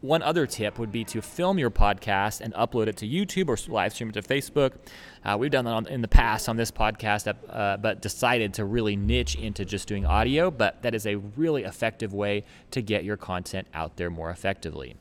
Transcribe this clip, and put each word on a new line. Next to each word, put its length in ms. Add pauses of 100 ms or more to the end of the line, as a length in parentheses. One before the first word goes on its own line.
One 220
other 240
tip 320
would 140
be 140
to 160
film 360
your 120
podcast 680
and 140
upload 320
it 120
to 100
YouTube 400
or 60
s-, 140
live 260
stream 160
it 20
to 100
Facebook. 520 (500)
Uh, 160
we've 100
done 140
that 80
on, 160
in 140
the 60
past 400
on 80
this 140
podcast, 640 (140)
uh, 300
but 220
decided 540
to 100
really 300
niche 400
into 300
just 240
doing 180
audio, 460
but 300
that 120
is 120
a 100
really 480
effective 500
way 300 (260)
to 100
get 220
your 140
content 580
out 220
there 140
more 200
effectively. 720